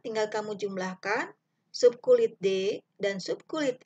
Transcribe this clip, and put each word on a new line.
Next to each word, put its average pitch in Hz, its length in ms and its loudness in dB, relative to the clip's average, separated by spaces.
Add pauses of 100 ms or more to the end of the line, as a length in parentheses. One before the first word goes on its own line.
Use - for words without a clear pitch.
tinggal 214 240 -2
kamu 214 240 -6
jumlahkan 196 800 -6 (400)
subkulit 240 640 4
D 190 400 0 (240)
dan 196 160 0
subkulit 254 680 -4